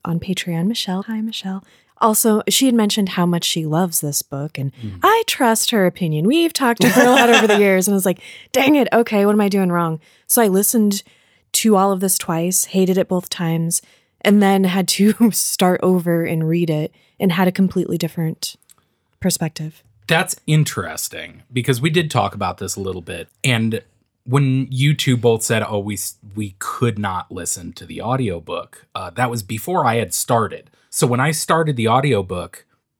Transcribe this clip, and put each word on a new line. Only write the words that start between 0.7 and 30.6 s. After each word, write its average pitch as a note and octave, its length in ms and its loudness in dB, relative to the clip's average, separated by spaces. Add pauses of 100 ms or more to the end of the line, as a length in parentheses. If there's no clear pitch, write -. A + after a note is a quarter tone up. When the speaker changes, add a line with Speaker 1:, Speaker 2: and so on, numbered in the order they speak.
Speaker 1:
hi, A3 180 -8
Michelle, F#3+ 420 -8 (380)
also, G#3+ 480 2
she C4+ 160 2
had B3 100 4
mentioned G#3 340 0
how F3+ 160 0
much E3+ 200 0
she D#3+ 200 -4
loves E3 360 -2
this D3 200 -4
book, C#3+ 360 -10
and C3+ 180 -6
Speaker 2:
Mm. G#2 280 -12
Speaker 1:
I A4 240 4
trust A3+ 440 0
her G3+ 140 2
opinion. E3 420 0
We've D#4+ 240 2
talked A#3+ 300 0
to B3 80 6
her A3 160 6
a B3 60 6
lot B3+ 180 6
over A#3 180 6
the G#3 120 4
years, F#3+ 280 4
and G3+ 60 0
I - 20 2
was F#3+ 100 0
like, F3+ 140 0 (320)
"Dang C4+ 240 4
it, B3+ 160 2
okay, A3 340 2
what G#3 80 4
am G#3 80 2
I G3+ 60 2
doing F#3+ 240 2
wrong?" E3 300 -2 (260)
So - 140 2
I A3 60 6
listened G3+ 560 2 (500)
to A3 240 4
all G3 160 4
of F#3 80 -4
this F#3+ 160 0
twice, E3+ 480 -2
hated F#3+ 320 2
it F#3 100 2
both F3+ 220 -4
times, E3 520 -2 (400)
and G#3 220 4
then G3 220 4
had F#3 240 0
to G#3 320 4
<laughs> A3+ 100 6
start - 500 0
over E3+ 440 0
and D#3+ 240 -2
read E3+ 200 0
it, D3+ 240 -4 (260)
and G3 140 2
had F3+ 140 2
a F3+ 60 2
completely F#3 440 0
different D#3+ 580 -6 (680)
perspective. D#3+ 600 -4 (260)
Speaker 2:
That's E3+ 280 0 (100)
interesting, F2 960 -2 (100)
because A#2+ 260 0
we D#3 100 0
did D#3+ 220 0
talk G2+ 240 0
about F#2 220 -4
this F#2+ 180 -10
a G2+ 60 -8
little F#2 200 -8
bit, E2+ 280 -14 (140)
and A2+ 380 0 (440)
when C3 440 0
you C3+ 240 2
two C3 220 0
both A2+ 280 2
said, A2 220 0
"Oh, G#2+ 140 -4
we G#2 140 -6
s-, - 240 -10 (180)
we G#2 240 -8
could A2 400 -4
not F#2+ 320 -6
listen F2 420 -10
to - 120 -20
the E2 160 -14
audiobook," F#2 920 -6
uh, A2 180 -12
that A#2+ 180 -4
was A#2 140 -6
before C3 420 -2
I A#2 100 2
had G#2+ 180 -4
started. - 560 -2 (200)